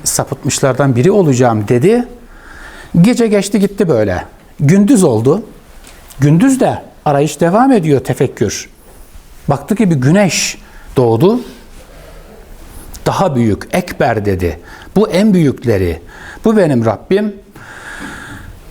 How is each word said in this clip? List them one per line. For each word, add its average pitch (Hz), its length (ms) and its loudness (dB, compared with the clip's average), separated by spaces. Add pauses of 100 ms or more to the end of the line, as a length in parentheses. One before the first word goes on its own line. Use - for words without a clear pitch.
sapıtmışlardan 135 920 -2
biri 131 160 2
olacağım." 123 560 2
dedi. 202 400 2 (960)
Gece 240 260 2
geçti 202 320 0
gitti 196 280 0
böyle. 107 380 0 (340)
Gündüz 196 440 4
oldu. 135 400 2 (760)
Gündüz 175 400 4
de 147 240 -2 (220)
arayış 147 360 0
devam 214 300 2
ediyor, 156 320 2
tefekkür. - 640 -4 (800)
Baktı 143 280 -4
ki 208 140 0
bir 165 60 0
güneş 156 600 0 (400)
doğdu. 127 420 2 (1700)
Daha 156 300 -2
büyük, 110 360 -2
ekber 123 540 -2
dedi. 90 340 -2 (360)
"Bu 208 140 2
en 202 240 2
büyükleri, 117 680 0 (440)
bu 220 120 2
benim 135 280 2
Rabbim." 190 500 -2 (1400)